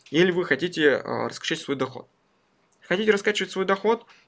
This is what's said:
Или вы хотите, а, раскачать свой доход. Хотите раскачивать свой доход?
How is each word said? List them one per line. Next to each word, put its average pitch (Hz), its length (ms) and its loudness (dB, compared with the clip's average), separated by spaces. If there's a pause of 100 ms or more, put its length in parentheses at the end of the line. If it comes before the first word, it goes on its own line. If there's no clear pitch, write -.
(100)
Или 175 200 4
вы 175 140 -2
хотите, 151 520 2
а, 117 320 -4
раскачать 160 320 -6
свой 139 160 -6
доход. 127 320 -6 (720)
Хотите 214 300 0
раскачивать 202 400 0
свой 190 140 -4
доход? 202 420 0 (220)